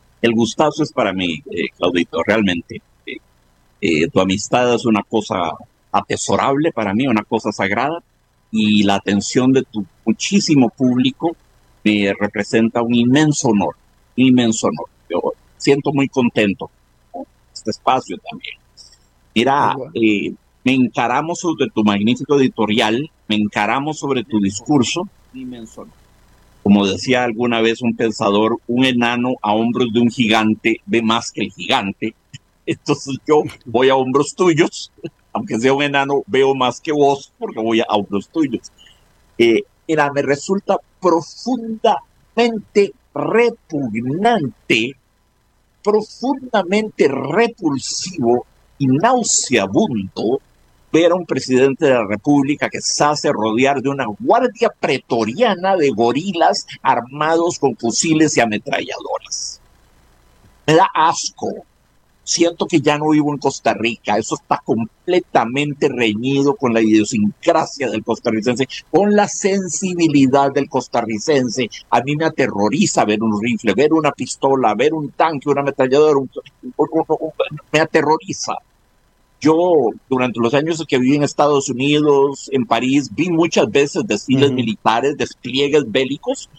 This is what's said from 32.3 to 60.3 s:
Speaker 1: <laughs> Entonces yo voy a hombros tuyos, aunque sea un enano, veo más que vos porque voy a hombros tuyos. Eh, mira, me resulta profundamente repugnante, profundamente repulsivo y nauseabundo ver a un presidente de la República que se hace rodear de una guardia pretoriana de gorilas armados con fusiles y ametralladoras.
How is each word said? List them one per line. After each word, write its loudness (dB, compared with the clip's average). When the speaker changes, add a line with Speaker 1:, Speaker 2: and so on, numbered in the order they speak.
Speaker 1:
<laughs> -20
Entonces -4
yo 4
voy 2
a 4
hombros 0
tuyos, 0
aunque -4
sea 2
un 0
enano, 0
veo 2
más -2
que -6
vos 2
porque -8
voy 2
a 0
hombros -2
tuyos. -4
Eh, 4
mira, 0
me -2
resulta -2
profundamente -2
repugnante, -2
profundamente -2
repulsivo -2
y 0
nauseabundo 0
ver 4
a 0
un -4
presidente 0
de 4
la 0
República 0
que -10
se -2
hace 0
rodear 0
de -2
una -4
guardia 0
pretoriana 0
de 2
gorilas 0
armados -2
con 0
fusiles 0
y 4
ametralladoras. -6